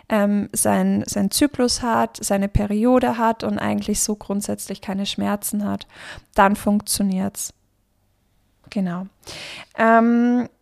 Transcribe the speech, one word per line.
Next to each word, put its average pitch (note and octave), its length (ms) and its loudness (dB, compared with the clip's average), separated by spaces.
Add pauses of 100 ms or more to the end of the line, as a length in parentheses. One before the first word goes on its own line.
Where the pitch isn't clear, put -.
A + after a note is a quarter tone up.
ähm, G3+ 440 2
sein, G3 540 2
seinen G3 240 -2
Zyklus B3+ 520 0
hat, A3+ 380 0
seine G3 280 0
Periode A3+ 680 2
hat A3+ 280 0
und G#3 160 -2
eigentlich G#3 400 -2
so G#3+ 160 -2
grundsätzlich G3+ 640 -6
keine G3 260 -6
Schmerzen G3+ 580 -4
hat. G3 220 -6 (480)
Dann G3+ 220 6
funktioniert's. G3+ 960 -2 (1160)
Genau. F#3 360 -4 (680)
Ähm, A#3 720 4 (140)